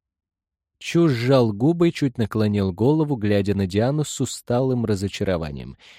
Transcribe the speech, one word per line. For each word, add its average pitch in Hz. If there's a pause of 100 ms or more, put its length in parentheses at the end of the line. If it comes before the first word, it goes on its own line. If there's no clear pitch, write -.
(760)
Чу 170
сжал 123
губы 170
и 170
чуть -
наклонил 104
голову, 147
глядя 101
на 98
Диану 120
с -
усталым 123
разочарованием. 87 (220)